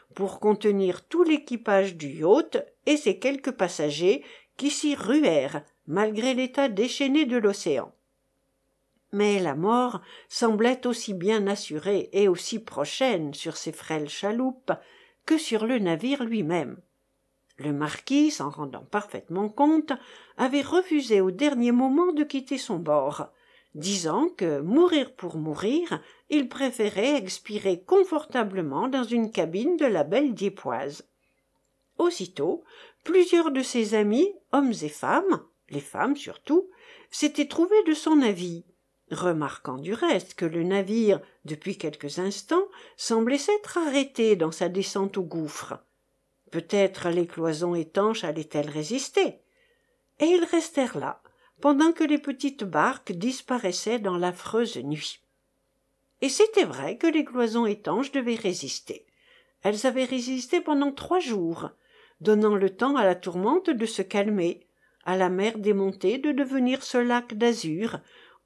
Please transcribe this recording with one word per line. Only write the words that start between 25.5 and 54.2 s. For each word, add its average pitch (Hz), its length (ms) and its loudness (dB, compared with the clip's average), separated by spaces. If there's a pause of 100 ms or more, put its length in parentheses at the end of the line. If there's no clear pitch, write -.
il 285 180 0
préférait 254 680 -2
expirer 196 640 -4
confortablement 220 1080 0
dans 262 160 -2
une 226 260 0
cabine 202 460 -2
de 320 100 2
la 180 180 2
belle 233 300 2
Diepoise. 143 720 -6 (920)
Aussitôt, 285 680 -2 (400)
plusieurs 349 460 4
de 262 100 0
ses 226 340 -2
amis, 220 380 4 (200)
hommes 269 200 4 (100)
et 151 60 -2
femmes, 240 540 0 (260)
les 143 120 -8
femmes 226 360 -2
surtout, - 540 -2 (400)
s'étaient 294 380 -2
trouvés 392 380 4
de 320 60 4
son 302 300 4
avis, 180 420 -2 (480)
remarquant 151 640 -4
du 170 160 -6
reste 240 400 0
que - 100 -6
le 165 180 -2
navire, 196 580 2 (240)
depuis 156 340 -10
quelques 147 400 -10
instants, 202 480 -2 (300)
semblait 233 420 0
s'être 415 400 -2
arrêté 269 580 2
dans 160 160 0
sa 175 160 -2
descente 196 500 -4
au 190 40 0
gouffre. 160 560 -8 (720)
Peut-être 190 600 0
les 170 160 0
cloisons 165 480 -2
étanches 196 500 0
allaient-elles 151 460 -4
résister ? 226 680 -2 (800)
Et 302 60 4
ils 349 180 4
restèrent 285 540 -2
là, 135 240 -8 (380)
pendant 294 320 6
que 320 120 0
les 294 140 2
petites 277 460 -6
barques 190 480 0
disparaissaient 220 840 -4
dans 190 180 -4
l'affreuse 180 600 -2